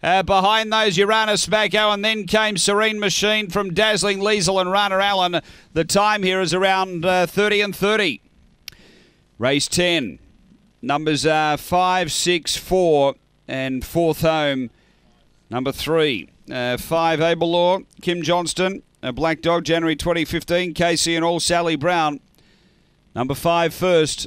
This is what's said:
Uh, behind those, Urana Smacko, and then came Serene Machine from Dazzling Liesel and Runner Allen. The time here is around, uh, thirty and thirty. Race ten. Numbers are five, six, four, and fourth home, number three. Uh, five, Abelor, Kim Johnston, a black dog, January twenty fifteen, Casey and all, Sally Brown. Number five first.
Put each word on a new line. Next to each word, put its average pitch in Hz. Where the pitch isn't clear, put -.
Uh, 180
behind 208
those, 220
Urana 214
Smacko, 208
and 202
then 214
came 214
Serene 214
Machine 208
from 196
Dazzling 202
Liesel 196
and 180
Runner 196
Allen. 185
The 160
time 208
here 185
is 170
around, 190
uh, 180
thirty 208
and 202
thirty. 202
Race 135
ten. 170
Numbers 147
are 156
five, 180
six, -
four, 156
and 131
fourth 165
home, 147
number 131
three. 147
Uh, 123
five, 165
Abelor, 170
Kim 175
Johnston, 175
a 127
black 151
dog, 170
January 160
twenty 170
fifteen, 175
Casey 170
and 165
all, 170
Sally 170
Brown. 156
Number 131
five 170
first. 170